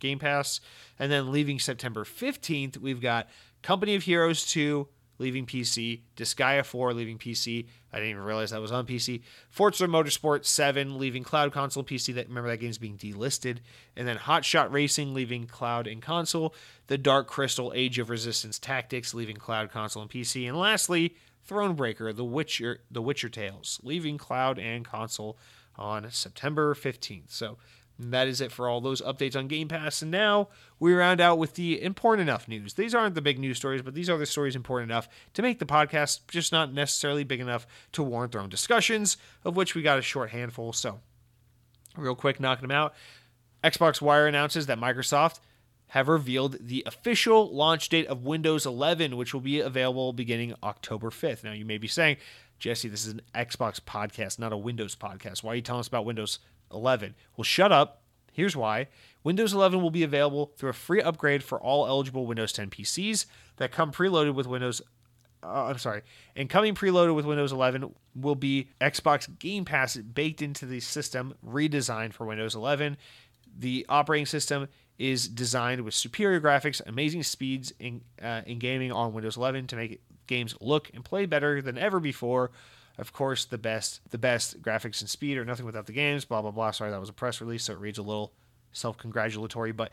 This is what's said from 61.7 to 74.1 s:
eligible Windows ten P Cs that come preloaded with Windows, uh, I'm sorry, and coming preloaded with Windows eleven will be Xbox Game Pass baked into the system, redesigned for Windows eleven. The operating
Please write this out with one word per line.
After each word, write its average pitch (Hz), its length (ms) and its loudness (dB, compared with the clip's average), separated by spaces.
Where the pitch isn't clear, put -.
eligible 131 360 0
Windows 113 280 -2
ten 101 180 -6
P 98 140 -12
Cs 202 420 -2
that 131 160 -2
come 160 180 2
preloaded 160 440 4
with 131 120 -2
Windows, 123 340 -2
uh, 117 220 -2
I'm 123 140 -2
sorry, 107 240 -4
and 135 120 -4
coming 208 280 4
preloaded 175 400 6
with 147 100 0
Windows 147 240 2
eleven 131 420 2
will 139 220 0
be 135 340 0
Xbox 143 600 2
Game 190 240 -4
Pass 135 320 0
baked 135 440 -4
into 143 260 -6
the 127 120 -6
system, 131 560 -6
redesigned 123 680 0
for - 120 -10
Windows 110 300 -4
eleven. 143 420 0
The 127 300 -2
operating 147 380 2